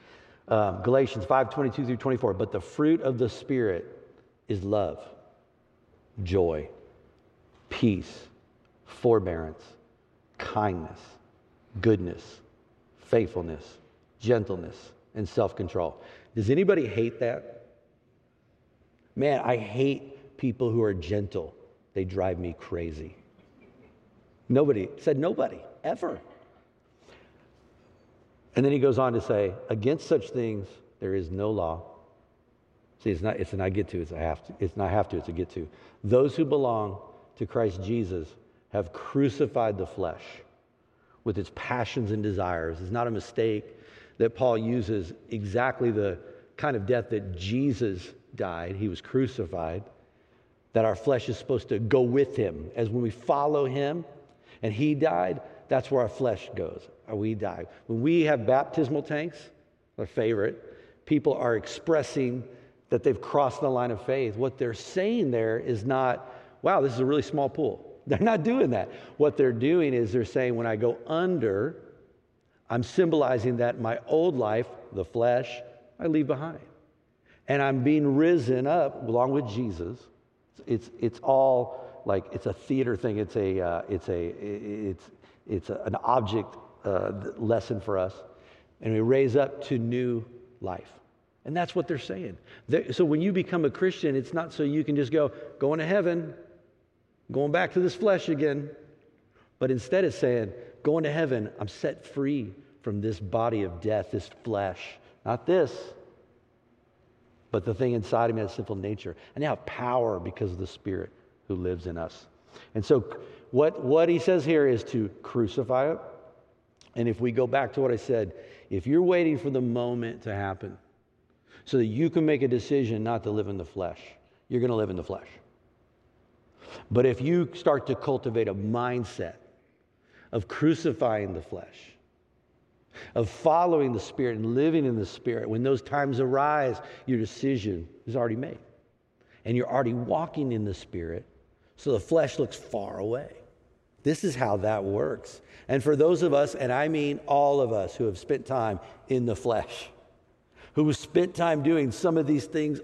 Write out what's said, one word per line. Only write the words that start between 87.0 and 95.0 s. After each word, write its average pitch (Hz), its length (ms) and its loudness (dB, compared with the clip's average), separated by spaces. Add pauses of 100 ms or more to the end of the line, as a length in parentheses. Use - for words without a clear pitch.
lesson 110 420 0
for 101 160 -2
us. 92 160 0 (720)
And 110 100 0
we 110 80 2
raise 127 340 4
up 139 340 2
to 135 100 0
new 120 460 -2 (360)
life. 92 320 -8 (520)
And 151 120 -6
that's 175 180 -2
what 175 140 0
they're 156 100 -2
saying. 151 380 -8 (320)
They, 131 240 2
so 175 120 4
when 151 160 4
you 190 120 2
become 175 320 0
a 139 60 4
Christian, 180 440 0
it's 131 180 -2
not 165 200 -4
so - 100 -2
you 147 220 2
can 147 100 0
just 143 160 2